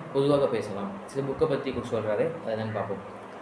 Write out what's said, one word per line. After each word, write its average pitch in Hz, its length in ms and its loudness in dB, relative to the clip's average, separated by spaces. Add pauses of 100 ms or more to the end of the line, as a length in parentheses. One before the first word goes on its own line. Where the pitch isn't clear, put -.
(120)
பொதுவாக 139 340 6
பேசலாம். 101 420 -2 (180)
சில 139 200 -2
புக்கை 135 220 2
பற்றி 135 240 0
கூட 120 140 -2
சொல்றாரு, 110 440 2 (120)
அதை 113 120 -2
என்னன்னு 110 200 -2
பார்ப்போம். 98 440 -4 (240)